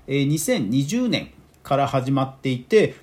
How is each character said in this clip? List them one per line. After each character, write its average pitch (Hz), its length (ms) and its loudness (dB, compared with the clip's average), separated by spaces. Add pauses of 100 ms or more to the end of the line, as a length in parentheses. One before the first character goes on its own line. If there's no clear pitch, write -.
え 139 60 -4
ー、 139 120 2
二 151 140 0
千 147 320 -2
二 135 120 2
十 226 240 -2
年 120 220 -4 (320)
か - 140 -2
ら 135 120 2
始 131 220 -2
ま 135 140 2
っ 131 140 -8
て - 120 -4
い 123 100 -2
て、 - 440 2